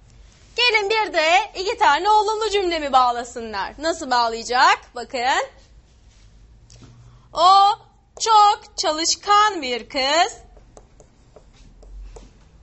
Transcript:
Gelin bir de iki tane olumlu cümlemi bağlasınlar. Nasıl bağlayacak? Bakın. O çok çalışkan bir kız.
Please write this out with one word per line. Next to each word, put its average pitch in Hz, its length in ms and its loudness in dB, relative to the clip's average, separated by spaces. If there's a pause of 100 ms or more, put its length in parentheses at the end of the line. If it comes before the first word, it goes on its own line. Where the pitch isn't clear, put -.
(560)
Gelin 440 340 -2
bir 427 220 -2
de 349 420 0
iki 392 240 -6
tane 330 320 2
olumlu 427 400 0
cümlemi 339 420 -4
bağlasınlar. 240 880 -2
Nasıl 311 320 -6
bağlayacak? 240 680 0 (160)
Bakın. 254 520 -4 (1900)
O 392 460 4 (420)
çok 427 400 4 (160)
çalışkan 381 880 0
bir 240 260 -8
kız. 294 500 -2 (2250)